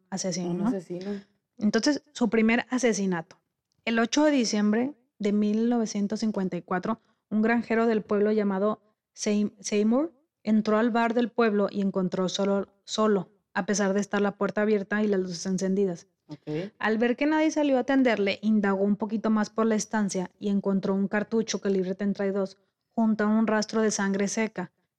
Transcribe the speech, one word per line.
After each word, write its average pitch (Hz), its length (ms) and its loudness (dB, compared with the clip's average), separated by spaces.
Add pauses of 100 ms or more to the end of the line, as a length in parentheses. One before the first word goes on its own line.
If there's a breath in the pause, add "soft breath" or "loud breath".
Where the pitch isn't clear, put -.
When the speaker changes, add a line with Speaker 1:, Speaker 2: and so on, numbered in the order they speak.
Speaker 1:
asesino, 180 420 -4
Speaker 2:
Un 175 80 -4
Speaker 1:
¿no? 196 100 -2
Speaker 2:
asesino. 180 420 -6 (460)
Speaker 1:
Entonces, 226 440 0 (120)
su 240 160 0
primer 226 400 0
asesinato. 196 680 -2 (480)
El 233 140 0
ocho 233 240 2
de 302 80 4
diciembre 226 640 0 (240)
de 202 140 0
mil 208 360 2
novecientos 214 520 -2
cincuenta 196 360 -2
y 165 60 -10
cuatro, 190 360 -4 (300)
un 214 120 0
granjero 226 440 2
del 220 160 2
pueblo 208 300 0
llamado 202 500 0 (320)
Seym-, 208 460 -2
Seymour 226 520 0 (320)
entró 214 340 2
al 233 120 2
bar 233 240 0
del 240 160 0
pueblo 208 400 2
y 202 120 -4
encontró 185 480 -2
solo, 196 380 -2 (180)
solo, 214 440 0 (240)
a 196 120 -4
pesar 196 280 0
de 202 60 0
estar 202 220 -2
la 202 160 0
puerta 202 240 -2
abierta 208 420 0
y 214 40 0
las 202 120 2
luces 185 260 -6
encendidas. 190 600 -2 (200)
Speaker 2:
Ok. 156 520 -8
Speaker 1:
Al 214 180 0
ver 240 200 0
que 285 80 0
nadie 311 260 2
salió 294 260 2
a 240 40 2
atenderle, 233 600 2
indagó 202 420 2
un 202 120 2
poquito 220 340 -2
más 214 200 2
por 226 160 -2
la 220 100 2
estancia 196 640 -2
y 202 100 -4
encontró 196 460 0
un 196 140 0
cartucho 214 500 -2
calibre 190 360 -2
treinta 202 300 -2
y 196 60 -2
dos 190 260 -4 (380)
junto 220 300 2
a - 20 2
un 220 200 2
rastro 214 340 0
de 214 100 2
sangre 196 360 0
seca 202 440 -6 (280)